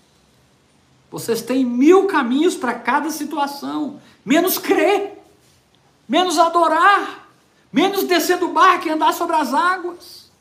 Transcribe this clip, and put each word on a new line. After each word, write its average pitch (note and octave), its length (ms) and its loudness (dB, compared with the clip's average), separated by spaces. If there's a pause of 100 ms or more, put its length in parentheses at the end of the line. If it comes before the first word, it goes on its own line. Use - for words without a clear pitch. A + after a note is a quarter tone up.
(1120)
Vocês A3 320 -4
têm C4 200 0
mil D4 440 4
caminhos C#4+ 480 0
para A#3+ 180 -6
cada C#4+ 380 -2
situação. D4 880 -8 (260)
Menos E4 320 0
crer, G4 680 0 (840)
menos E4+ 300 0
adorar, E4 880 2 (420)
menos F#4+ 340 0
descer F4 340 0
do E4+ 80 -2
barco F4 400 2
e - 20 -4
andar D#4 240 0
sobre E4+ 220 -4
as C4+ 180 -2
águas. F4 720 -4 (180)